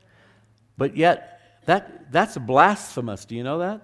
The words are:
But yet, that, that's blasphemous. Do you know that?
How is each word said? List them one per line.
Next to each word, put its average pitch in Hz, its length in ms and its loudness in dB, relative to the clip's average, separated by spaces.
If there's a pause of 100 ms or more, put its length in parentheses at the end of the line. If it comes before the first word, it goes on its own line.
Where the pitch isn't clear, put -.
(800)
But 139 180 -2
yet, - 720 -2
that, - 440 -2
that's 160 280 0
blasphemous. 131 880 0
Do 113 100 -12
you 120 60 -8
know 139 160 -6
that? 202 260 -6